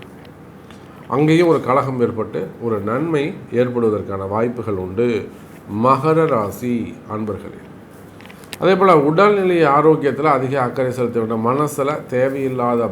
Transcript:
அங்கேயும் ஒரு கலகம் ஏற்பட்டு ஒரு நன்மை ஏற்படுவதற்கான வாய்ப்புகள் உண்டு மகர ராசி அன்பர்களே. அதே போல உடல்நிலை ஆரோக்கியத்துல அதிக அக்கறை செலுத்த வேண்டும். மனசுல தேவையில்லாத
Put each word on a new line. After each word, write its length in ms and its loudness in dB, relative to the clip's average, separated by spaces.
அங்கேயும் 400 4
ஒரு 160 2
கலகம் 380 0
ஏற்பட்டு 460 -4
ஒரு 180 -2
நன்மை 540 -2
ஏற்படுவதற்கான 760 -2
வாய்ப்புகள் 480 -4
உண்டு 540 -2
மகர 420 2
ராசி 680 -4
அன்பர்களே. 460 -8
அதே 160 2
போல 220 6
உடல்நிலை 680 4
ஆரோக்கியத்துல 580 4
அதிக 380 0
அக்கறை 300 -2
செலுத்த 280 -2
வேண்டும். 280 -2
மனசுல 580 -2
தேவையில்லாத 880 -2